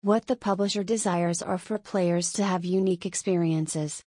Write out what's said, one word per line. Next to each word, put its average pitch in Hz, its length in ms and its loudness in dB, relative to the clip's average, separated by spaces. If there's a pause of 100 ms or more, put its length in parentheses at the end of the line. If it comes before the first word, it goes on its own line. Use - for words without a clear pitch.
What 208 240 2
the 254 80 0
publisher 202 480 0
desires 175 600 0
are 190 160 -2
for 214 180 -6
players 175 560 0
to 208 100 -2
have 185 220 0
unique 185 400 0
experiences. 160 960 0 (100)